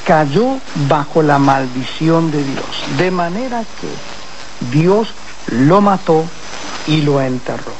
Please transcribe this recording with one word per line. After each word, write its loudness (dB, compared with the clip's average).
cayó 2
bajo 2
la 4
maldición 2
de -2
Dios, -6
de 2
manera -2
que -8
Dios 4
lo 6
mató 4
y 2
lo 2
enterró. -4